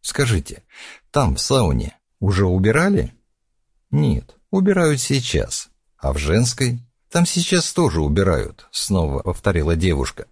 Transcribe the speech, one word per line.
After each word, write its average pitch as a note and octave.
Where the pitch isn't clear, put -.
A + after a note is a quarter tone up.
Скажите, -
там, -
в -
сауне, D2+
уже G2
убирали?» G#2
«Нет, D3
убирают F#3
сейчас. -
А C#2
в C2
женской?» A#2+
«Там F3
сейчас F3
тоже F2
убирают», D2+
снова D#2+
повторила E2
девушка. D#2